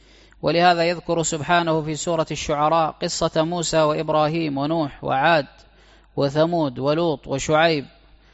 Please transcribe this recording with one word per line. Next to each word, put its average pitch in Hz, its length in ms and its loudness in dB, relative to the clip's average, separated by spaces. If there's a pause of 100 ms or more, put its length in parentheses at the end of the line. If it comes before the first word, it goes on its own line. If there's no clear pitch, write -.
(420)
ولهذا 170 420 2
يذكر 165 400 -2
سبحانه 165 580 0
في 151 140 -6
سورة 160 360 -2
الشعراء 156 600 0
قصة 165 520 -2
موسى 165 380 -2
وإبراهيم 151 760 0
ونوح 147 460 -2
وعاد 139 440 2 (680)
وثمود 143 640 0
ولوط 151 480 0
وشعيب، 151 580 2 (480)